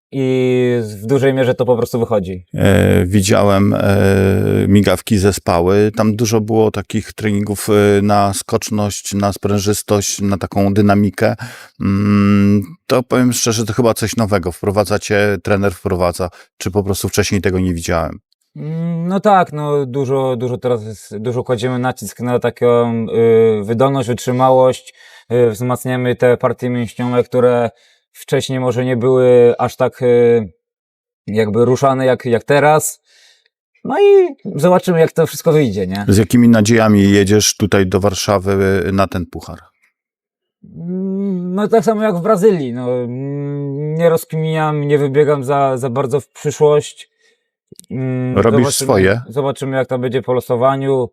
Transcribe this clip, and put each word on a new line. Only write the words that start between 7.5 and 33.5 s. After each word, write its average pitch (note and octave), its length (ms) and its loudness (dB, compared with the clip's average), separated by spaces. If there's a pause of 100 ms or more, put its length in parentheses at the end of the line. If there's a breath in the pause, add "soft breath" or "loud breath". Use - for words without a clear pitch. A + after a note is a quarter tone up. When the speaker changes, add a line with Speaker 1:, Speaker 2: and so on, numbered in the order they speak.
Speaker 2:
e, G#2 340 4
na G2+ 320 2
skoczność, - 800 -4
na G2+ 180 0
sprężystość, G2+ 880 -2
na G2 180 -2
taką G2+ 360 -2
dynamikę. G2+ 600 2 (460 loud breath)
Mm, G2+ 840 2 (240)
to B2+ 160 0
powiem B2 300 0
szczerze, A#2 340 -2
to G#2+ 60 -6
chyba A#2 220 0
coś - 220 -4
nowego. G2 360 -2
Wprowadzacie, G2+ 920 -2
trener G2+ 300 0
wprowadza, F2+ 560 -4 (300 loud breath)
czy - 120 -6
po G2+ 120 -2
prostu G2 260 -4
wcześniej G2+ 320 -2
tego F#2 180 -2
nie F#2 160 -2
widziałem? E2 460 -4 (360)
Speaker 1:
Mm, E3 520 -6
no F#3+ 120 -2
tak, F#3+ 320 2
no D3 340 -2
dużo, C3 500 -2
dużo B2 220 -4
teraz A#2+ 260 -2
jest, G#2+ 340 -14
dużo A#2 260 -6
kładziemy B2+ 340 -4
nacisk B2 420 -8
na B2 180 -2
taką, A#2 680 0 (540)
y, G2+ 40 -6
wydolność, A#2+ 440 0
wytrzymałość, B2+ 840 0 (380 loud breath)
y, A#2+ 180 2
wzmacniamy B2 680 -4
te B2 200 2
partie B2 340 -4
mięśniowe, B2 540 -4
które A#2+ 460 0 (420 soft breath)
wcześniej C3+ 480 -4
może B2+ 240 -2
nie B2+ 120 -2
były B2 640 4
aż - 180 -4
tak, - 260 -2
y, A#2 500 2 (720)
jakby G#2+ 380 0
ruszane C3 420 0
jak, B2 180 0
jak A#2 200 -2
teraz. D3 580 0 (840 soft breath)